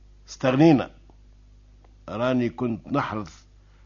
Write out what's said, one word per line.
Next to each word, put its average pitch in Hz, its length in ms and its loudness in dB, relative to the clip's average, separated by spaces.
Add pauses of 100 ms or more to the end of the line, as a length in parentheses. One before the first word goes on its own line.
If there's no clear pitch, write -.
(300)
استغنينا، 131 640 2 (1160)
راني 120 400 0
كنت 117 380 -6
نحرث، 110 560 -6 (420)